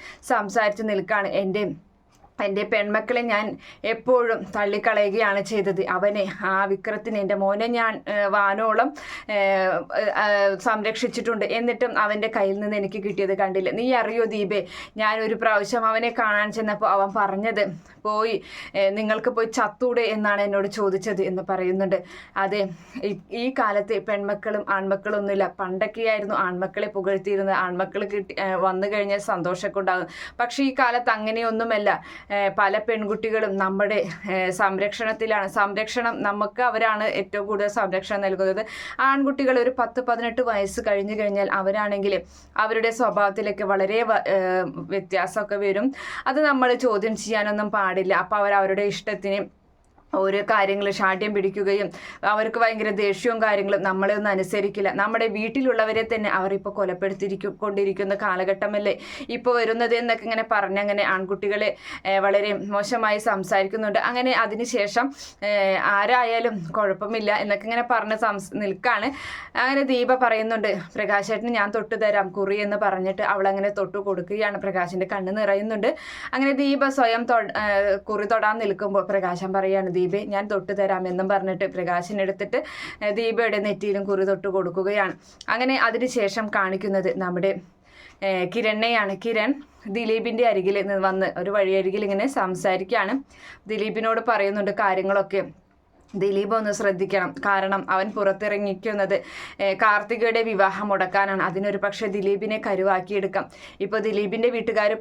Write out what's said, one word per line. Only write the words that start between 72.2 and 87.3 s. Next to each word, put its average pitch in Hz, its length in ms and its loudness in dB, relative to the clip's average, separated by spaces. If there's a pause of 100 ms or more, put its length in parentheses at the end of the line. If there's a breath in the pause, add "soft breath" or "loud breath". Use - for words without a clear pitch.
കുറി" 196 300 0
എന്ന് 208 160 0
പറഞ്ഞിട്ട് 190 460 0
അവളങ്ങനെ 196 480 2
തൊട്ട് 202 280 -4
കൊടുക്കുകയാണ്. 202 600 -2
പ്രകാശിൻ്റെ 185 540 -2
കണ്ണ് 196 240 -4
നിറയുന്നുണ്ട്. 208 540 0 (420 loud breath)
അങ്ങനെ 269 200 2
ദീപ 277 360 2
സ്വയം 233 360 2
തൊ-, 233 320 2
ഏ, 208 120 0 (280)
കുറി 208 300 -2
തൊടാൻ 220 320 2
നിൽക്കുമ്പോൾ 196 480 0
പ്രകാശൻ 190 460 0
പറയാണ്, 190 400 2
"ദീപേ, 180 100 2 (220)
ഞാൻ 202 220 -2
തൊട്ട് 202 300 -2
തരാം" 190 320 0
എന്നും 185 200 -2
പറഞ്ഞിട്ട് 190 440 0
പ്രകാശൻ 180 480 -2
എടുത്തിട്ട്, 196 380 -2 (400 loud breath)
ഏ, 208 120 -2
ദീപയുടെ 220 480 0
നെറ്റിയിലും 202 460 0
കുറി 190 200 2
തൊട്ട് 196 240 0
കൊടുക്കുകയാണ്. 190 640 0 (340 loud breath)
അങ്ങനെ 254 320 2
അതിനുശേഷം 226 760 0
കാണിക്കുന്നത് 196 600 0
നമ്മുടെ, 180 360 0 (680 loud breath)